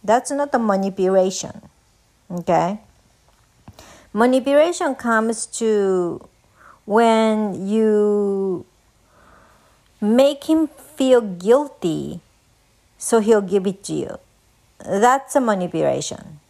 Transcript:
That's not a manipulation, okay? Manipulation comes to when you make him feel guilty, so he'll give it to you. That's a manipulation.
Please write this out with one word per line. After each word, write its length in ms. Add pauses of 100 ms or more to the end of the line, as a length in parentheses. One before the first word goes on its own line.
That's 260
not 240
a 60
manipulation, 1000 (680)
okay? 480 (1300)
Manipulation 800
comes 520
to 840 (580)
when 800
you 1000 (1400)
make 420
him 240
feel 540
guilty, 960 (800)
so 220
he'll 200
give 260
it 160
to 120
you. 240 (600)
That's 560
a 60
manipulation. 1080